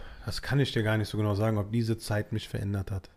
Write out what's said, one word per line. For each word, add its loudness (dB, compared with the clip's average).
das -4
kann 2
ich 2
dir 2
gar 4
nicht 0
so -4
genau 2
sagen, 2
ob -2
diese 2
Zeit -2
mich -4
verändert -4
hat. -6